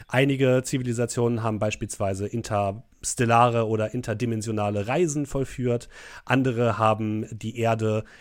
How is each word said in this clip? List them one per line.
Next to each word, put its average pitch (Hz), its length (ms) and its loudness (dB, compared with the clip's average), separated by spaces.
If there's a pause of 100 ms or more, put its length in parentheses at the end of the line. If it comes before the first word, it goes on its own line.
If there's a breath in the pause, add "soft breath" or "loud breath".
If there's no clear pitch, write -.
Einige 131 560 2
Zivilisationen 120 800 -2
haben 110 160 -2
beispielsweise 101 680 -4
interstellare 113 1400 0
oder 107 280 -2
interdimensionale 107 920 -2
Reisen 147 400 0
vollführt. 123 640 -2 (360 loud breath)
Andere 120 540 2
haben 110 520 2
die 113 280 -10
Erde 110 460 0 (160 soft breath)